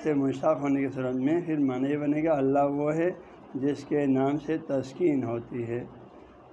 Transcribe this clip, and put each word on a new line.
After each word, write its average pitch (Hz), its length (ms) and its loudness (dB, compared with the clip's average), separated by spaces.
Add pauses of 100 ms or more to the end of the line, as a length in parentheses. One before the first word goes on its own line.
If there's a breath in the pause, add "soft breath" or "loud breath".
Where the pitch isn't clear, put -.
سے 156 100 2
مشتق 139 480 2
ہونے 139 200 0
کی 135 140 0
صورت 127 200 -2
میں 147 300 2
پھر 160 140 -2
معنی 135 320 0
یہ 147 60 0
بنے 147 260 0
گا، 160 140 4
اللہ 139 340 4
وہ 147 240 0
ہے 165 140 2 (440 loud breath)
جس 139 320 -2
کے 147 200 2
نام 135 400 4
سے 160 120 0
تسکین 139 640 0
ہوتی 117 440 -6
ہے، 120 160 -4 (680 loud breath)